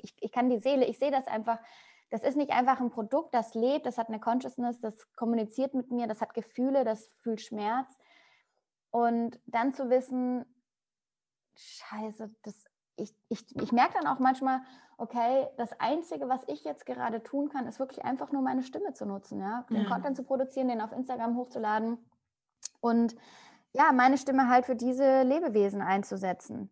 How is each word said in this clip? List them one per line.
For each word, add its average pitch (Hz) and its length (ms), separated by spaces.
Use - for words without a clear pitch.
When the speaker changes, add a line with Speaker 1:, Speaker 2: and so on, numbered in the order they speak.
Speaker 1:
ich, - 160
ich - 140
kann 247 160
die 240 100
Seele, 262 260
ich - 140
sehe 277 120
das 269 160
einfach. 220 320
Das 220 120
ist 277 160
nicht 285 140
einfach 254 280
ein 247 120
Produkt, 254 420
das 226 220
lebt, 262 320
das 247 100
hat 233 100
eine 220 120
Consciousness, 240 600
das - 360
kommuniziert 233 580
mit 254 160
mir, 240 160
das 220 160
hat - 140
Gefühle, 262 480
das 220 260
fühlt 220 180
Schmerz. 226 460
Und 233 560
dann 247 260
zu 269 160
wissen, 254 560
Scheiße, 214 720
das, - 220
ich, - 180
ich, - 140
ich - 160
merke 240 280
dann 311 80
auch 262 120
manchmal, 262 420
okay, 240 500
das 233 220
Einzige, 285 500
was 262 180
ich 294 160
jetzt 285 220
gerade 247 380
tun 285 260
kann, 262 180
ist 220 120
wirklich 262 260
einfach 262 260
nur 269 100
meine 262 220
Stimme 311 300
zu - 120
nutzen, 202 340
ja? 220 300
Den 214 140
Speaker 2:
Ja. 196 60
Speaker 1:
Content 262 260
zu 262 80
produzieren, 262 440
den 233 140
auf 214 100
Instagram 240 460
hochzuladen 226 600
und, 233 340
ja, 302 160
meine 262 280
Stimme 262 300
halt 254 180
für 254 80
diese 262 480
Lebewesen 214 580
einzusetzen. 190 920